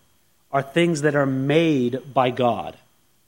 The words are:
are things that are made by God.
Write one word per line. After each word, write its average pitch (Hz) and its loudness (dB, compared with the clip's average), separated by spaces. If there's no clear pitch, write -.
are 139 0
things 170 0
that 147 0
are 143 2
made 135 0
by 127 2
God. 117 -2